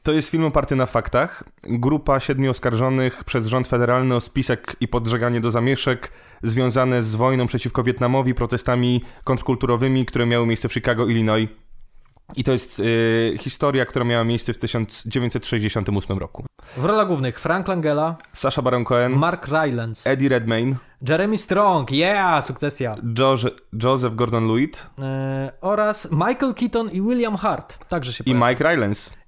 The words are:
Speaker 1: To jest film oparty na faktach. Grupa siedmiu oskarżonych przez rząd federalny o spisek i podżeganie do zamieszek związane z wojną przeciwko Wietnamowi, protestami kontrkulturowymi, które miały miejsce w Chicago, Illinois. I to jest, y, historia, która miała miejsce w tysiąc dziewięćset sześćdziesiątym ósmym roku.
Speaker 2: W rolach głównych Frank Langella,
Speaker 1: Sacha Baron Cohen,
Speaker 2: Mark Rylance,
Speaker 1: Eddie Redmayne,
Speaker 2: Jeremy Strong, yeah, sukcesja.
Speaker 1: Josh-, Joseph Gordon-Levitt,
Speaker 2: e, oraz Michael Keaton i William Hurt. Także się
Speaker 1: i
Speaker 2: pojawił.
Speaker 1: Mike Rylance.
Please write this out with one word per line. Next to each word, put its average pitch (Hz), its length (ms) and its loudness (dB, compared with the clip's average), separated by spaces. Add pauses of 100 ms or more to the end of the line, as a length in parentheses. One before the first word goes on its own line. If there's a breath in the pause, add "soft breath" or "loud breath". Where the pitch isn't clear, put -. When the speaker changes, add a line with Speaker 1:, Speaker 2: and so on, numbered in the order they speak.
Speaker 1:
To 151 80 0
jest 151 180 0
film 160 160 2
oparty 143 300 0
na 131 100 2
faktach. - 580 -2 (200)
Grupa 139 560 0
siedmiu 135 320 0
oskarżonych 127 720 0
przez 117 220 -2
rząd 123 220 0
federalny 123 480 2
o 120 40 2
spisek - 600 -4
i 120 80 -2
podżeganie 120 540 0
do 117 100 0
zamieszek 127 600 0 (320 loud breath)
związane 123 600 2
z 110 120 -2
wojną 127 320 2
przeciwko 123 360 -2
Wietnamowi, 123 500 0
protestami 123 680 0 (220 loud breath)
kontrkulturowymi, 127 840 0
które 120 200 -2
miały 120 220 2
miejsce 113 220 -2
w - 40 -6
Chicago, 117 340 0
Illinois. 110 400 2 (880)
I 127 80 -4
to 135 80 2
jest, - 280 -2
y, 113 600 2
historia, 135 460 0
która 123 200 -2
miała 117 180 2
miejsce 117 300 -2
w - 60 -8
tysiąc - 460 -4
dziewięćset 120 400 -2
sześćdziesiątym 104 520 0
ósmym 98 220 -4
roku. - 240 -10 (340 loud breath)
Speaker 2:
W 131 80 -2
rolach 208 220 2
głównych 131 320 -2
Frank 180 280 -2
Langella, 160 480 0 (180)
Speaker 1:
Sacha 135 280 -2
Baron 123 220 2
Cohen, 123 300 2
Speaker 2:
Mark 165 340 0
Rylance, 127 640 -2
Speaker 1:
Eddie 135 180 2
Redmayne, 117 460 2 (340 soft breath)
Speaker 2:
Jeremy 202 280 2
Strong, 185 540 2
yeah, 170 540 2
sukcesja. 127 500 -4 (240)
Speaker 1:
Josh-, 131 320 4 (320)
Joseph 123 320 2
Gordon-Levitt, 117 600 0 (220)
Speaker 2:
e, 135 520 -4 (100)
oraz 208 500 -2
Michael 233 420 0
Keaton 226 360 -2
i 180 120 -4
William 226 360 0
Hurt. - 520 -4
Także 127 240 -4
się 117 100 -10
Speaker 1:
i 127 100 2
Speaker 2:
pojawił. 120 140 6
Speaker 1:
Mike 127 160 2
Rylance. 127 480 0 (160)